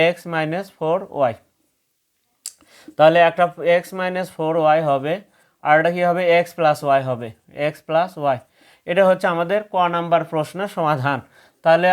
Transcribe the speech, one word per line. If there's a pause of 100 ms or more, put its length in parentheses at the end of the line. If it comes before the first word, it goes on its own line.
এক্স
মাইনাস (100)
ফোর (120)
ওয়াই। (1600)
তাহলে
একটা (320)
এক্স
মাইনাস
ফোর
ওয়াই
হবে, (500)
আর
এটা
কী
হবে, (160)
এক্স
প্লাস
ওয়াই
হবে, (380)
এক্স
প্লাস
ওয়াই। (480)
এটা
হচ্ছে
আমাদের (140)
ক (180)
নাম্বার (100)
প্রশ্নের
সমাধান। (460)
তাহলে